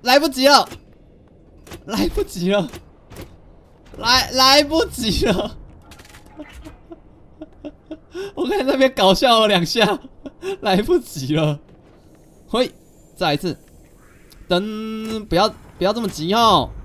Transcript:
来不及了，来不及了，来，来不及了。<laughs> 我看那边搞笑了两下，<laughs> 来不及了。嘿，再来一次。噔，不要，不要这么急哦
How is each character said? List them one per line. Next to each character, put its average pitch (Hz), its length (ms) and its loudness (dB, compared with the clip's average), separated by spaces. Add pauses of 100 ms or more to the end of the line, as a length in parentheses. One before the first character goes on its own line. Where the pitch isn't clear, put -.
来 247 160 4
不 302 80 2
及 262 220 2
了， 254 180 6 (1160)
来 285 240 0
不 403 140 -2
及 180 280 -4
了， 202 160 2 (1300)
来， 240 340 0
来 269 320 6
不 320 220 0
及 233 400 -4
了。 - 320 -2
<laughs> - 60 -20 (2750)
我 339 120 -4
看 311 200 -2
那 277 100 0
边 262 180 2
搞 190 180 4
笑 226 280 4
了 220 80 2
两 185 160 2
下， 220 340 0 (280)
<laughs> 381 360 -10
来 196 200 2
不 339 160 0
及 139 380 -4
了。 151 240 0 (880)
嘿， 247 240 -2 (420)
再 175 120 -4
来 147 80 2
一 - 20 -2
次。 165 200 -6 (920)
噔， 220 760 -4
不 - 80 -6
要， 196 140 2 (280)
不 170 80 -6
要 196 80 0
这 226 80 -6
么 220 80 -4
急 160 260 -6
哦 214 360 4 (140)